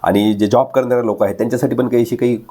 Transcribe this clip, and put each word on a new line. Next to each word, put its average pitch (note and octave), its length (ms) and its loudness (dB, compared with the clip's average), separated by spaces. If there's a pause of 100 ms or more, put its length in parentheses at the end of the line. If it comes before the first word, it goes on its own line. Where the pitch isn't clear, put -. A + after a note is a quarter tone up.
आणि G2+ 320 2
जे G#2 120 0
जॉब B2 200 2
करणारे B2 400 0
लोक G#2 160 -2
आहेत G2+ 120 0
त्यांच्यासाठी A#2 400 -2
पण B2 140 0
काही A#2+ 140 2
अशी A#2 140 -2
काही A#2+ 220 0 (120)